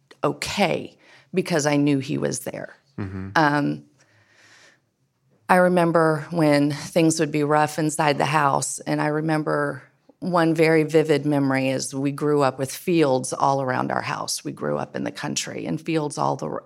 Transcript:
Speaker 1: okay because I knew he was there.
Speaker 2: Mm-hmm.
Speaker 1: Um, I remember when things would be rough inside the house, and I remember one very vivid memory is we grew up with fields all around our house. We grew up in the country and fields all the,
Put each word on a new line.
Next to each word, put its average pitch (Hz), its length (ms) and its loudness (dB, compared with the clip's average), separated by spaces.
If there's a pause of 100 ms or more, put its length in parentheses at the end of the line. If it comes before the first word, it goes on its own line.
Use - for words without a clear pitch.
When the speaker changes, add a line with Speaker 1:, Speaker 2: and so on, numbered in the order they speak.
(240)
Speaker 1:
okay 151 720 -2 (380)
because 180 300 0
I 147 120 2
knew 143 200 4
he 135 220 -4
was 139 220 -4
there. - 340 -12 (240)
Speaker 2:
Mm-hmm. 98 360 -8
Speaker 1:
Um, 147 500 0 (1600)
I 190 60 6
remember 170 760 4
when 147 420 4
things 160 480 0
would 147 120 0
be 147 120 0
rough 151 360 2
inside 151 400 0
the 156 60 2
house, 143 540 0
and 151 220 -2
I 151 60 0
remember 151 760 -2 (380)
one 170 340 2
very 160 300 4
vivid 151 420 2
memory 135 440 2
is 131 240 -4
we 139 180 -4
grew 147 320 0
up 131 160 0
with 135 140 -4
fields 139 600 0
all 139 300 2
around 127 280 -2
our 127 100 -2
house. 117 420 -6
We 147 80 -8
grew 73 260 -4
up - 180 -8
in 131 100 -6
the 117 60 -8
country - 540 -8
and 156 160 -6
fields 156 380 -4
all 143 160 0
the, 151 300 -8